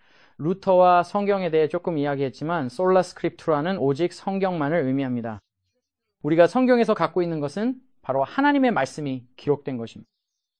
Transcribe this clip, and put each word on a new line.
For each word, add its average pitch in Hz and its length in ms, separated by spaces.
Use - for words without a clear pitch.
루터와 180 640
성경에 196 480
대해 156 180
조금 175 300
이야기했지만 143 720
솔라 185 320
스크립투라는 170 760
오직 139 340
성경만을 180 760
의미합니다. 123 540
우리가 165 240
성경에서 240 480
갖고 175 280
있는 165 180
것은 208 360
바로 135 240
하나님의 269 460
말씀이 135 560
기록된 143 400
것입니다. 113 320